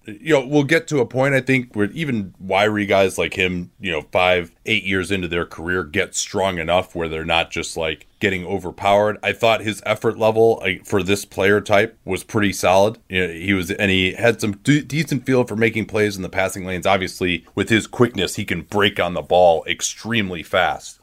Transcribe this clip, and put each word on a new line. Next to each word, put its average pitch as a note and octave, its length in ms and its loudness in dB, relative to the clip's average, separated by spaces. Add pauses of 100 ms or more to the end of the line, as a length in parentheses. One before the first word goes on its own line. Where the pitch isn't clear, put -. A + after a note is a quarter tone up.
you D3 280 -2
know, C3 120 4
we'll D3 180 2
get D#3+ 260 2
to D3+ 100 0
a - 80 2
point, C3 260 0
I C3 80 2
think, B2+ 340 -2
where G#2 160 2
even A#2+ 480 -6
wiry G2+ 460 0
guys G2 320 2
like E2+ 180 -2
him, F2+ 440 -2
you F#2 120 -6
know, D2+ 100 -4 (100)
five, F2+ 420 2 (120)
eight G#2+ 180 0
years F#2+ 280 -2
into F#2 160 -2
their E2+ 180 -2
career F2 380 -4
get E2 320 -4
strong F#2+ 420 -2
enough E2+ 380 -2
where E2 120 -4
they're D#2+ 160 -6
not E2 280 0
just, - 260 -6
like, D#2+ 300 -6 (120)
getting F#2+ 260 -2
overpowered. G2+ 760 0
I G2+ 80 0
thought A2 300 2
his G#2 240 -6
effort G#2+ 320 -2
level, A2 440 4
like, F#2+ 240 -4
for G2+ 160 0
this G2 220 0
player G2+ 380 2
type G#2+ 420 2
was F2+ 220 -6
pretty G#2 260 0
solid. G2 460 4 (100)
You F#2 200 -2
know, E2+ 60 -10
he F#2 200 -2
was, F#2 180 -2
and G2+ 180 0
he F#2 220 2
had A2+ 300 0
some A2 160 -4
de-, D3 240 2
decent D3 440 -4
feel B2 200 2
for G#2+ 100 -8
making G#2+ 300 0
plays G#2 320 0
in F#2 40 -8
the F2+ 60 -6
passing F#2+ 380 -2
lanes. F2+ 200 -6
Obviously, F#2 600 0 (100)
with G2+ 140 -2
his G#2+ 180 2
quickness, - 480 0
he G#2+ 80 -8
can F2 200 -6
break G2+ 360 0
on F2 140 -2
the D#2 80 -4
ball F2 440 4
extremely F#2 800 -4
fast, E2 600 -2